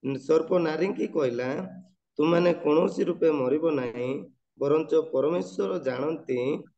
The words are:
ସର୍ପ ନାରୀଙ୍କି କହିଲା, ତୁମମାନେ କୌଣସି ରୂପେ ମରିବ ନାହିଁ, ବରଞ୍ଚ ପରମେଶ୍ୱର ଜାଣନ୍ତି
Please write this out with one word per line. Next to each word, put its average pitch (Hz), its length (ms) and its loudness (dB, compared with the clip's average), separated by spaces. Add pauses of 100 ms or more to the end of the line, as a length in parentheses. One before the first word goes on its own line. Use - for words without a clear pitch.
(160)
ସର୍ପ 160 420 2
ନାରୀଙ୍କି 170 480 0
କହିଲା, 127 420 -2 (680)
ତୁମମାନେ 170 360 4
କୌଣସି 165 520 2
ରୂପେ 165 260 2
ମରିବ 151 400 2
ନାହିଁ, 123 400 -4 (480)
ବରଞ୍ଚ 156 340 2 (200)
ପରମେଶ୍ୱର 180 680 -2
ଜାଣନ୍ତି 135 640 -4 (380)